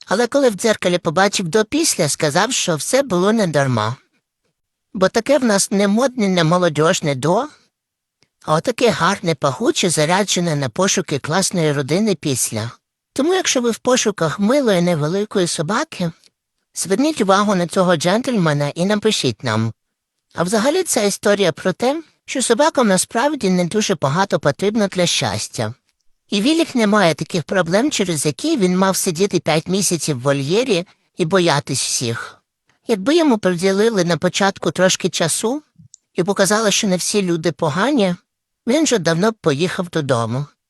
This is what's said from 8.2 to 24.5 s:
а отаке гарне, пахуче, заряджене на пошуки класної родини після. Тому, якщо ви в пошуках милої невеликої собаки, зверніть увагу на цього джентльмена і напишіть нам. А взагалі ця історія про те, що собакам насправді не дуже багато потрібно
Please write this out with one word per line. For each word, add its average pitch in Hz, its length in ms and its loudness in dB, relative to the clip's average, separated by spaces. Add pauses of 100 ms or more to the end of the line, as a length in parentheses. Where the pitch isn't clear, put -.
а 156 100 0
отаке 233 340 0
гарне, 170 460 0
пахуче, 190 540 0
заряджене 170 680 0
на 139 140 -4
пошуки 180 500 -2
класної 165 540 0
родини 151 420 0
після. 120 560 -4 (420)
Тому, 320 200 0
якщо 330 280 0
ви 240 100 0
в - 60 -6
пошуках 208 640 -2
милої 220 420 2
невеликої 175 680 0
собаки, 180 640 -4 (640)
зверніть 254 480 -2
увагу 202 340 2
на 175 120 0
цього 185 280 2
джентльмена 170 720 0
і 165 160 -4
напишіть 208 580 -2
нам. 110 300 -2 (600)
А 165 80 -2
взагалі 240 400 0
ця 233 200 -2
історія 202 480 0
про 185 220 -4
те, 285 300 -2 (220)
що 269 160 -4
собакам 254 460 2
насправді 233 600 0
не 180 160 2
дуже 208 300 -2
багато 160 440 0
потрібно 202 480 0